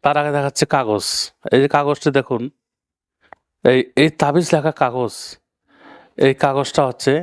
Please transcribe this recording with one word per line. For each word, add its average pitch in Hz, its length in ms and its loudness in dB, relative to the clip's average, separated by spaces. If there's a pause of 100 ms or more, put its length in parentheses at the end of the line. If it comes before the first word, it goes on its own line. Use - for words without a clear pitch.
তার 147 140 2
আগে 147 200 -2
দেখাচ্ছি 139 280 -2
কাগজ। 107 400 -2 (460)
এই 123 100 4
যে 143 60 2
কাগজটি 143 440 0
দেখুন, 131 300 -2 (1200)
এই, 127 140 4 (160)
এই 151 140 4 (120)
তাবিজ 151 300 0
লেখা 156 220 0 (100)
কাগজ, 123 300 -2 (1120)
এই 135 80 4 (100)
কাগজটা 139 440 0
হচ্ছে 131 360 -2